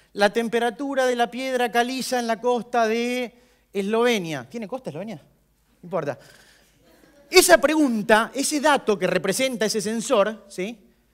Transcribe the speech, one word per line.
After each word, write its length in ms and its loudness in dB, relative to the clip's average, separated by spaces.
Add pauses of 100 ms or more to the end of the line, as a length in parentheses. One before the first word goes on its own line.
(140)
la 180 2
temperatura 720 -2
de 120 2
la 120 0
piedra 400 -4
caliza 500 -2
en 80 -4
la 120 -2
costa 480 0
de 460 -4 (400)
Eslovenia. 760 -2
¿Tiene 180 -10
costa 220 -10
Eslovenia? 280 -10
No 680 -20
importa. 300 -4 (1120)
Esa 280 8
pregunta, 760 2
ese 260 -2
dato 380 2
que 100 -2
representa 580 -2
ese 160 -2
sensor, 640 0
¿sí? 320 -10 (340)